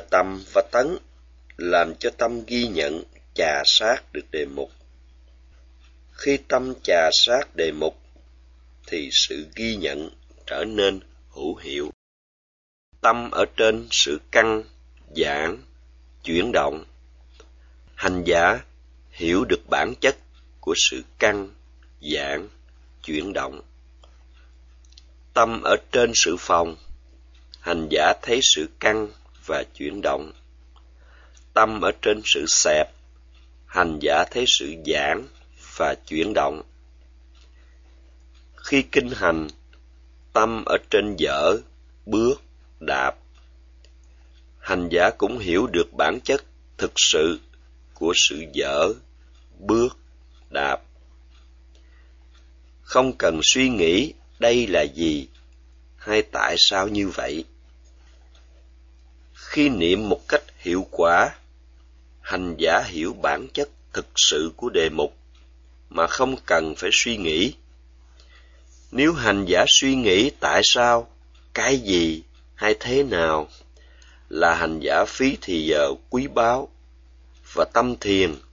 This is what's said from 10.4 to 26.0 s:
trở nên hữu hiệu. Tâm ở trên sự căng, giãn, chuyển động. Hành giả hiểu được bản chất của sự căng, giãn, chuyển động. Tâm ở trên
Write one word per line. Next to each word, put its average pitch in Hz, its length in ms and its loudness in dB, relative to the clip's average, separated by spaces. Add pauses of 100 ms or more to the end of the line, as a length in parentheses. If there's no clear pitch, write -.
trở 76 200 -6
nên 98 320 -2 (300)
hữu 71 260 -8
hiệu. 73 360 -8 (1080)
Tâm 117 300 0
ở 101 140 2 (120)
trên 113 340 2
sự - 280 0 (120)
căng, 110 320 4 (520)
giãn, 78 420 -2 (640)
chuyển 90 280 -2
động. 73 340 -2 (1080)
Hành 92 300 -2
giả 87 340 2 (520)
hiểu 90 340 0
được 92 240 0
bản 82 320 -2
chất 135 140 2 (440)
của - 180 -4
sự 64 240 0 (180)
căng, 101 300 0 (520)
giãn, 76 480 -6 (540)
chuyển 80 300 -6
động. 67 280 -8 (1700)
Tâm 113 280 0
ở 98 140 2 (160)
trên 120 240 4